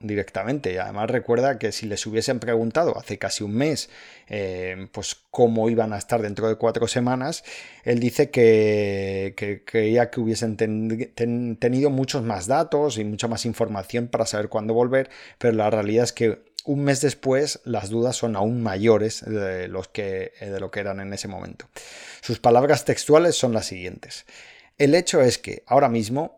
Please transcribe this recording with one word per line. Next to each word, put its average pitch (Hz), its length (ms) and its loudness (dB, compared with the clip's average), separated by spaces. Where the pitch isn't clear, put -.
directamente. 104 680 -4
Y 90 60 -4
además 104 320 -4
recuerda 120 480 0
que 104 140 -4
si - 160 -8
les 101 180 -6
hubiesen 113 340 -2
preguntado 117 560 0
hace - 220 -10
casi - 260 -6
un 104 120 -4
mes, 143 340 -2
eh, 92 640 -8
pues - 240 -10
cómo 113 360 4
iban 110 260 2
a 101 40 -4
estar 117 240 -2
dentro 104 260 -2
de 110 100 0
cuatro 117 300 0
semanas, 127 560 -2
él 120 140 2
dice 123 300 2
que, 101 1040 4
que 101 280 -8
creía 113 480 2
que - 80 -6
hubiesen 110 380 -2
ten-, 110 580 -2
ten-, 120 400 -2
tenido 127 340 2
muchos 131 320 -2
más 104 240 -4
datos 147 540 0
y 107 40 -2
mucha 104 240 -4
más 117 200 -4
información 110 640 -4
para 113 180 0
saber 104 220 -4
cuándo 110 260 -2
volver, 127 340 2
pero 117 140 2
la 107 180 2
realidad 107 320 2
es 117 100 -2
que - 380 -2
un 143 200 -2
mes 139 180 2
después, 135 600 0
las 104 260 -4
dudas 117 260 0
son 113 200 -4
aún 113 260 -2
mayores 107 640 2
de 95 420 -4
los 95 200 -8
que, 95 520 -8
de 98 200 -10
lo 95 100 -10
que 104 120 -8
eran 98 180 -6
en 98 120 -10
ese 98 160 -10
momento. 92 380 -12
Sus 117 160 -6
palabras 123 480 6
textuales 156 480 4
son 123 180 0
las 110 140 -2
siguientes: - 600 -12
"El 143 160 4
hecho 180 280 4
es 123 180 4
que, - 260 -12
ahora 135 240 4
mismo, 117 480 -2